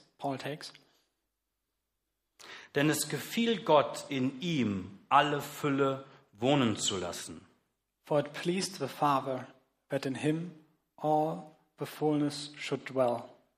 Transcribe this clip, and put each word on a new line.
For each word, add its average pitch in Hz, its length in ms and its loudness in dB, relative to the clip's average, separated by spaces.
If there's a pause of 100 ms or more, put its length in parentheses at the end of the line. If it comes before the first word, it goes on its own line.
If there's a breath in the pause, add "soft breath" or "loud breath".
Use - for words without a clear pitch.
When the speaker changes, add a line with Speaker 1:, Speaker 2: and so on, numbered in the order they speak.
(180)
Speaker 1:
Paul 139 200 -4
takes. 143 340 -10 (2000 loud breath)
Speaker 2:
Denn 143 160 4
es - 180 0
gefiel 226 540 0
Gott, - 460 4
in 135 320 0
ihm 110 580 -2 (120)
alle 147 300 4
Fülle 135 640 0 (280 loud breath)
wohnen 123 440 4
zu - 200 -2
lassen. 85 500 -8 (580)
Speaker 1:
For 151 140 2
it 143 140 -2
pleased 180 460 -4
the 139 100 -4
Father 131 580 0 (440)
that 139 160 -2
in 131 100 -4
him 160 340 -2 (460)
all 156 600 0 (220)
the 147 80 -6
fullness 147 680 -2
should - 340 -6
dwell. 127 380 0 (300)